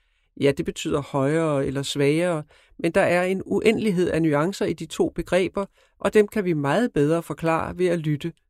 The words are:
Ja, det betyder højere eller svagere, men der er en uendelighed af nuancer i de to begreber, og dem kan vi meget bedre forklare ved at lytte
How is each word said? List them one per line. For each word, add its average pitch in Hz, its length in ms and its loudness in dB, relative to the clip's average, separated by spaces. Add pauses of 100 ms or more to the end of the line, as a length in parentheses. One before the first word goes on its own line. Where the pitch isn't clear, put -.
(420)
Ja, 139 100 4
det 151 140 -2
betyder 160 360 -4
højere 143 640 0
eller 139 160 -4
svagere, 151 640 0 (360)
men 170 120 0
der 196 100 2
er 175 220 2
en 185 220 -2
uendelighed 196 640 2
af 160 120 0
nuancer 160 440 0
i 175 80 -2
de 165 120 -8
to 165 240 -2
begreber, 185 560 -2 (340)
og 196 140 -2
dem 208 140 6
kan 208 180 -4
vi 180 80 0
meget 151 400 0
bedre 156 300 2
forklare 165 540 -4
ved 180 100 2
at 170 120 0
lytte 156 340 -4 (160)